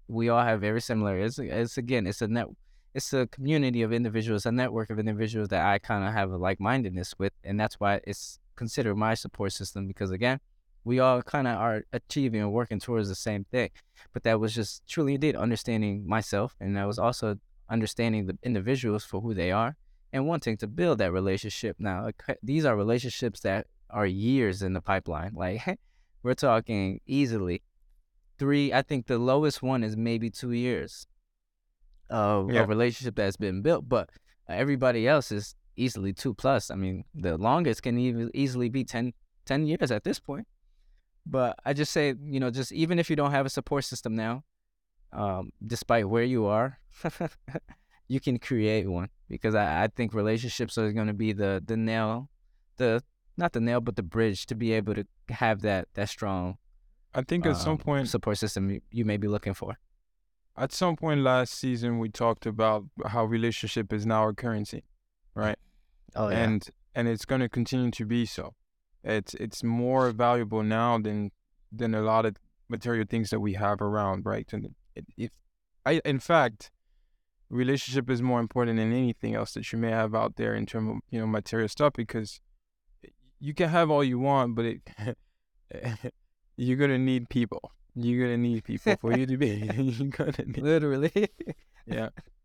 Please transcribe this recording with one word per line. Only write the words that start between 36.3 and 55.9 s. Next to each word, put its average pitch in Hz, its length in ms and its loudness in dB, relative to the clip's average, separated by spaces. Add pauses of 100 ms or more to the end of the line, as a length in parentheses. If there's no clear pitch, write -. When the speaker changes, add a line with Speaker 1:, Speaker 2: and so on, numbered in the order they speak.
Speaker 1:
plus. 131 380 0
I - 40 -6
mean, 95 280 -4 (100)
the 82 240 -2
longest 123 460 2
can 120 140 0
even 120 360 0
easily 127 360 0
be 127 160 -2
ten, 120 280 -4 (320)
ten 143 220 0
years 160 240 0
at 107 140 -2
this - 140 -2
point. - 280 -10 (840)
But 131 360 0
I 139 80 0
just 143 180 0
say, 147 320 2
you 143 160 -4
know, 127 100 0
just 123 220 -4
even 165 280 2
if 170 100 0
you 156 80 2
don't 143 140 2
have 139 140 2
a 135 40 -4
support 139 340 -2
system 113 320 -6
now, 113 280 -4 (680)
um, 95 400 -4 (140)
despite 113 420 2
where 113 160 2
you 120 220 2
are, 110 340 2 (240)
<laughs> - 1040 -10
you 135 140 -2
can 123 180 0
create 107 480 2
one, 90 220 -2 (180)
because - 260 -2
I, 92 300 2
I 110 40 4
think 113 260 -4
relationships 110 640 -2
are 107 160 2
gonna 107 200 0
be 107 200 0
the, 98 320 0
the 113 100 -2
nail, 113 540 0 (480)
the, 120 260 4 (320)
not 175 160 0
the 123 80 -2
nail, 120 220 2
but 120 160 -4
the 110 60 -2
bridge 104 440 0
to 120 80 -6
be 113 160 0
able 107 240 0
to 101 100 -4 (240)
have 110 320 0
that, 98 340 0